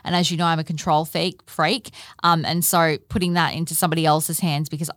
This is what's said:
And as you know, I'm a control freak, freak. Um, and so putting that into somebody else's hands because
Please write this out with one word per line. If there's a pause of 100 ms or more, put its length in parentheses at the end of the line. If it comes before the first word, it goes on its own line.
And
as
you
know,
I'm
a
control
freak,
freak. (340)
Um,
and
so (100)
putting
that
into
somebody
else's
hands
because